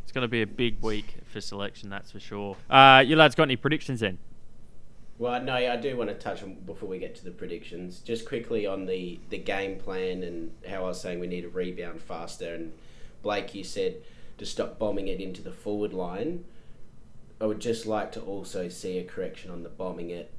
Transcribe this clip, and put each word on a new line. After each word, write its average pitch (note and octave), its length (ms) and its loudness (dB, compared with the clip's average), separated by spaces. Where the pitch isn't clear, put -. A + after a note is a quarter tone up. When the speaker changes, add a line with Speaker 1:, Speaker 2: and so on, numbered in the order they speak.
Speaker 1:
it's - 80 -4
gonna B2 160 0
be A#2 140 2
a G#2 60 2
big A2 340 2
week G#2+ 440 0
for G#2+ 160 -8
selection, G2+ 480 -6
that's G2 220 -8
for G2+ 80 -10
sure. G2+ 360 -6
Uh, C3+ 360 12
you D3+ 100 4
lads D3+ 200 10
got D#3+ 80 6
any C3 140 4
predictions C#3 420 0
then? F#2+ 200 0
Speaker 2:
Well, B2 260 0
no, C3 100 -2
I B2 220 2
do B2 220 -2
wanna G#2 160 -2
touch - 300 -6
on, F#2+ 100 -10
before F#2+ 220 -8
we F#2 100 -4
get F#2 180 -8
to - 100 -14
the F2+ 60 -8
predictions, F2 680 -8
just A2+ 260 -6
quickly A2+ 400 -2
on F#2+ 200 -2
the, F#2 340 -4
the G2+ 80 -4
game G2 400 -2
plan F#2 460 -2
and E2 280 -6
how F#2+ 180 -4
I - 20 -2
was F2+ 140 -4
saying F2 180 -4
we F2+ 80 -4
need F2+ 140 -4
to F2 80 -10
rebound F2 520 -4
faster. E2+ 540 -8
And E2 160 -6
Blake, G2+ 320 -2
you G2 120 -8
said F#2 320 -2
to G#2 80 -10
stop - 340 -4
bombing G2+ 300 0
it F2+ 100 0
into F#2 220 -6
the F2+ 100 -8
forward G#2 420 -2
line. F#2+ 520 -4
I A2 60 2
would G#2+ 120 0
just A2+ 260 -2
like G#2+ 280 -2
to - 80 -8
also F#2+ 480 -6
see F2+ 280 -6
a F2+ 60 -2
correction F2+ 480 -8
on E2+ 120 -8
the E2 60 -10
bombing F2 400 -6
it F2 300 -10